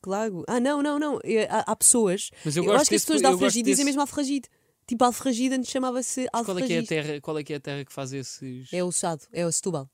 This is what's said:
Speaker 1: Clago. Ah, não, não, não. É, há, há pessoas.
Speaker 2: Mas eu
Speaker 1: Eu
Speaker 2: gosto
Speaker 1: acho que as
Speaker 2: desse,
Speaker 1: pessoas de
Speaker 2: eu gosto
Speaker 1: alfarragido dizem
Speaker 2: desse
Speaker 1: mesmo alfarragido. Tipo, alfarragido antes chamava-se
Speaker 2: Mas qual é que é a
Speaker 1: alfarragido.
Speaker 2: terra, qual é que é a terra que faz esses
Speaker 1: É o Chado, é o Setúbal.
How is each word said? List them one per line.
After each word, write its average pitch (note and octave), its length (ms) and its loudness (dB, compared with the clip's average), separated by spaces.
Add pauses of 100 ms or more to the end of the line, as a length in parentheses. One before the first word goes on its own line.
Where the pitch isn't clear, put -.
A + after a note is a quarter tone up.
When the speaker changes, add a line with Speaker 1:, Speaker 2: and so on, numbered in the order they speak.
Speaker 1:
Clago. G3 460 -4
Ah, A#3+ 120 0
não, C#4+ 220 2
não, D4 180 0
não. D4 240 -2
É, G#3+ 260 2
há, A3 100 2
há G#3+ 160 0
pessoas. G3+ 540 2 (160)
Speaker 2:
Mas D3 100 -2
eu F3 80 2
Speaker 1:
Eu F3 40 2
Speaker 2:
gosto A3 140 6
Speaker 1:
acho D4+ 80 4
que G#3+ 60 2
as G3+ 60 4
Speaker 2:
desse, - 60 -2
Speaker 1:
pessoas D4+ 140 4
de C4+ 40 2
Speaker 2:
eu C4 60 8
gosto C#4 120 2
Speaker 1:
alfarragido A#3 220 2
dizem C4+ 200 4
Speaker 2:
desse - 0 -
Speaker 1:
mesmo C#4+ 160 2
alfarragido. C#4 460 -2 (400)
Tipo, B3 160 2
alfarragido B3 520 0
antes B3+ 160 -4
chamava-se B3+ 600 -2
Speaker 2:
Mas A#3 140 -2
qual F#3+ 140 -2
é - 20 0
que C4 120 0
é E3 40 2
a - 20 2
Speaker 1:
alfarragido. A3+ 80 -4
Speaker 2:
terra, D3 340 -2
qual D#3 180 -4
é D3+ 40 -6
que D3+ 100 -8
é - 40 -4
a - 20 -6
terra C#3+ 260 -8
que - 80 -20
faz C3+ 200 -8
esses C3 600 -10
Speaker 1:
É F3+ 100 0
o F3+ 80 -2
Chado, E3 320 -2 (100)
é E3+ 120 -2
o E3 60 0
Setúbal. D#3 420 -4